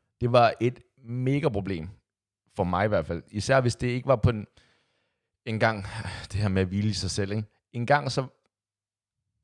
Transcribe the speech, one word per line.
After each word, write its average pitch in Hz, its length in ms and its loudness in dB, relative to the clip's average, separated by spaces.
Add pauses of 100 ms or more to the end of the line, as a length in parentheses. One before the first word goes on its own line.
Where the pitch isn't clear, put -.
(220)
Det 117 100 0
var 120 300 6
et 123 180 0 (240)
mega 127 460 -2
problem, 95 400 -4 (640)
for 101 80 0
mig 87 220 2
i - 20 2
hvert 98 180 2
fald. 85 260 -6
Især 127 300 2
hvis 123 140 0
det 127 120 -4
ikke 123 200 -4
var 135 80 4
på 120 140 4
en, 107 160 -2 (1000)
en 110 140 -2
gang, 110 260 2 (180)
<sighs> - 280 -12
det 98 100 -2
her 104 60 2
med 95 140 2
at 92 60 2
hvile 101 220 0
i 104 40 -2
sig 95 180 -4
selv, 98 200 -2
ikke? 110 120 -2 (300)
En 117 120 -4
gang 143 260 2
så, 131 140 -2 (1200)